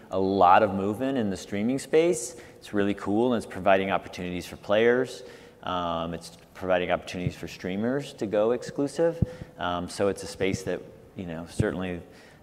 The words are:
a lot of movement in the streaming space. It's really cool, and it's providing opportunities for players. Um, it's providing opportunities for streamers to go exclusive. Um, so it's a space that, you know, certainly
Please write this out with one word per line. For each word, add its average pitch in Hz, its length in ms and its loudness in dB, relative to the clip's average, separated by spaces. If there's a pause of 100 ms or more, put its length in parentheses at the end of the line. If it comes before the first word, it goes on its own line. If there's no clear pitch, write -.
(100)
a 95 80 -2
lot 95 440 8
of 98 120 4
movement 107 440 -2
in 107 100 0
the 92 80 -2
streaming 110 420 -2
space. 170 580 2 (200)
It's - 160 -18
really 101 220 2
cool, 117 400 2
and 104 80 -2
it's - 100 -12
providing 95 380 4
opportunities 90 560 -4
for - 100 -14
players. 120 640 2 (420)
Um, 85 500 -4
it's - 240 -14 (160)
providing 90 380 0
opportunities 87 440 -4
for 82 120 -10
streamers 117 640 -4
to 117 120 -6
go 107 260 2
exclusive. 143 680 0 (360)
Um, 87 300 -4
so 101 200 0
it's 95 140 -4
a 90 40 -10
space 95 360 -2
that, 90 180 -4 (360)
you 98 100 -8
know, 82 240 -10
certainly 90 500 -2 (420)